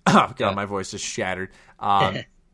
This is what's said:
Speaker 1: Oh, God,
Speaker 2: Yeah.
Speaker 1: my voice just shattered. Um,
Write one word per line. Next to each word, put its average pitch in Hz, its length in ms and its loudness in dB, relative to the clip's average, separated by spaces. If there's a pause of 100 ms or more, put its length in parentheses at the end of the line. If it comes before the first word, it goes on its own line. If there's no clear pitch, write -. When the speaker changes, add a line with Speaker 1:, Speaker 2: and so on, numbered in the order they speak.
Speaker 1:
Oh, 170 300 4
God, 110 140 0
Speaker 2:
Yeah. 101 60 -2
Speaker 1:
my 101 100 -4
voice 98 260 -6
just 104 140 -10
shattered. 92 440 -6 (300)
Um, 98 380 2 (360)